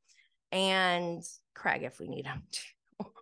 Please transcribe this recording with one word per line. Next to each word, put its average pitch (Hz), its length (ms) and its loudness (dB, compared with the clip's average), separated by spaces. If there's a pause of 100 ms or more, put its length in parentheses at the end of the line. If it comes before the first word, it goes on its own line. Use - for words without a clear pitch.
(500)
And 180 720 4 (320)
Craig - 300 0
if - 160 -8
we - 80 -8
need 147 180 -6
him 139 240 -8
to. - 560 -10 (160)